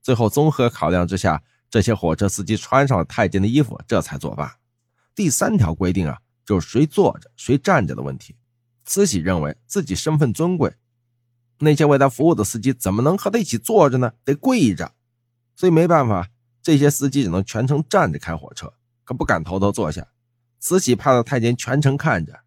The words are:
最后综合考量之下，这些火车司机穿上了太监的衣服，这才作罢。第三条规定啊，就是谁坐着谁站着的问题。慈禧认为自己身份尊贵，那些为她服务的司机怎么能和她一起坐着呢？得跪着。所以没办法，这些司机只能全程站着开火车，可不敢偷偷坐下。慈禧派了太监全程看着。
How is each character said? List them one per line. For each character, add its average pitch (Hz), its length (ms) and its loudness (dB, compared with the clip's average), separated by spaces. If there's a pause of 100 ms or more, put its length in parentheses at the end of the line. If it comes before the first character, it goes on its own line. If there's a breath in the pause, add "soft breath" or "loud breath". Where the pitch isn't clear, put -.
最 127 140 0
后 110 160 2
综 151 200 2
合 123 200 0
考 - 180 -4
量 90 180 2
之 90 120 -4
下， 80 240 -2 (260)
这 110 140 2
些 113 120 2
火 82 220 -2
车 101 100 -2
司 98 160 -4
机 104 140 -2
穿 135 320 0
上 127 80 0
了 85 80 0
太 - 240 -2
监 98 140 -2
的 101 40 0
衣 127 140 2
服， 123 260 -2
这 101 140 0
才 76 160 -10
作 67 180 -8
罢。 69 220 -10 (580)
第 202 140 0
三 202 300 0
条 82 160 2
规 90 180 -2
定 87 160 -2
啊， 67 100 -10 (280)
就 98 120 0
是 - 120 -6
谁 139 160 2
坐 170 320 0
着 - 180 -20
谁 139 220 -2
站 143 280 0
着 69 80 -6
的 - 60 -12
问 67 160 -8
题。 - 200 -20 (480)
慈 202 200 0
禧 104 140 -2
认 85 240 -2
为 73 120 -6 (120)
自 202 160 -4
己 95 120 -6
身 151 240 -2
份 135 140 2
尊 175 240 -2
贵， 123 180 -2 (840)
那 151 160 4
些 151 100 2
为 147 120 4
她 139 120 4
服 151 180 0
务 170 80 4
的 101 80 -2
司 107 160 -4
机 123 140 -2
怎 101 200 -4
么 107 100 0
能 165 140 2
和 196 140 -4
她 226 80 -2
一 208 60 -2
起 117 120 -6
坐 175 320 2
着 127 100 0
呢？ 123 140 -2 (120)
得 139 100 0
跪 165 400 2
着。 80 180 -10 (640)
所 185 140 0
以 - 20 6
没 165 160 4
办 151 220 4
法， 95 200 -2 (320)
这 160 160 2
些 143 140 4
司 143 180 -2
机 139 140 0
只 92 80 -2
能 92 140 -2
全 117 200 -4
程 143 240 0
站 156 240 2
着 71 60 -8
开 82 180 -10
火 - 180 -16
车， - 180 -16 (320)
可 127 100 -10
不 135 100 -6
敢 85 200 0
偷 92 160 -4
偷 101 100 2
坐 95 220 -4
下。 - 160 -12 (500)
慈 180 220 0
禧 120 160 2
派 135 160 0
了 123 100 4
太 131 160 -4
监 117 180 0
全 135 240 -4
程 139 160 2
看 110 300 -2
着。 - 200 -20